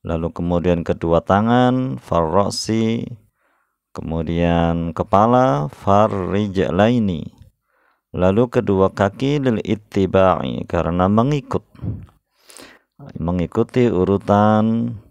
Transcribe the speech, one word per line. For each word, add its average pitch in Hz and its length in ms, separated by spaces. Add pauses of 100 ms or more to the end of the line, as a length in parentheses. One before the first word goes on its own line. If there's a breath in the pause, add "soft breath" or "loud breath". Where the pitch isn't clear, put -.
lalu 82 260
kemudian 87 540
kedua 82 400
tangan, 123 720
fal 82 300
ra'si, 110 800 (880)
kemudian 85 960
kepala, 127 800
far 104 400
rijlaini, 95 1200 (800)
lalu 98 400
kedua 98 400
kaki, 135 480
lil 120 240
ittiba'i, 92 1040
karena 87 400
mengikut, 117 560 (1500 loud breath)
mengikuti 90 760
urutan 107 1040 (160)